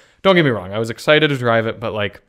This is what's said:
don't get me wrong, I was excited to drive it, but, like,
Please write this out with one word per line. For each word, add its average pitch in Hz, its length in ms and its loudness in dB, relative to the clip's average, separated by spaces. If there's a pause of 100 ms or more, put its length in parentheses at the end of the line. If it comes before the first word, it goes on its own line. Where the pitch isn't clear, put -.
(220)
don't 190 120 4
get 175 100 4
me 139 60 2
wrong, 95 220 -6
I 104 60 -6
was 113 120 -4
excited 151 380 2
to 143 100 -2
drive 113 280 0
it, 107 140 -8
but, 110 140 -6
like, 104 340 -6